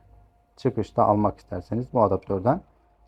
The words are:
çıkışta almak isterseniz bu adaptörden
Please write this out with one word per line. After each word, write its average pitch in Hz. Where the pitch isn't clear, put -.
çıkışta 117
almak 104
isterseniz 110
bu 123
adaptörden 101